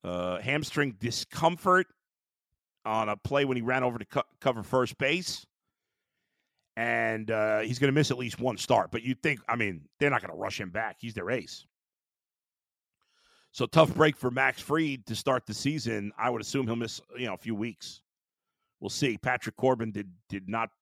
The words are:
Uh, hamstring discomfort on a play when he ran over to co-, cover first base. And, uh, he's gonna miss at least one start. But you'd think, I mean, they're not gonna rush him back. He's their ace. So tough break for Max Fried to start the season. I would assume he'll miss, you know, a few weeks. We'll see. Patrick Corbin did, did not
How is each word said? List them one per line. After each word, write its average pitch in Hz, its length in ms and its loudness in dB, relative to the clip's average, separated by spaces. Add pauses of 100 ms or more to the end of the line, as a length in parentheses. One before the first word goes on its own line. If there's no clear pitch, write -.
Uh, 90 360 -2
hamstring 143 600 -2
discomfort 170 840 2 (960)
on 110 240 0
a 104 80 -2
play 143 280 0
when 131 120 0
he 120 60 -2
ran 127 200 2
over 120 160 0
to 104 60 -10
co-, - 180 -2 (180)
cover 117 220 0
first 127 340 2
base. 151 480 -2 (1300)
And, 113 540 0
uh, 107 300 2
he's 120 200 -2
gonna 135 120 6
miss 147 200 4
at 123 40 0
least 123 220 -6
one 120 180 0
start. 101 360 2
But 113 100 -4
you'd 123 200 -4
think, 143 260 0
I 117 80 0
mean, 92 320 -2 (100)
they're 143 120 4
not 117 120 2
gonna 85 140 -10
rush 101 240 -6
him 95 100 -6
back. 107 300 -6
He's 113 140 -8
their 110 160 -4
ace. - 360 -4 (1800)
So - 160 -2
tough 160 260 6
break 156 240 6
for 127 140 0
Max 131 320 2
Fried 143 440 -2
to 113 100 -4
start 127 300 0
the 104 80 -8
season. 110 640 -2
I 117 140 0
would 120 100 -4
assume 127 260 -2
he'll 113 100 0
miss, 117 240 -6 (160)
you 123 100 -6
know, 98 80 -4
a - 40 -12
few 110 180 -4
weeks. - 460 -8 (760)
We'll - 120 -8
see. 123 280 0
Patrick 127 380 -4
Corbin 117 340 2
did, 98 220 -8 (160)
did 95 200 -10
not 113 200 -2 (140)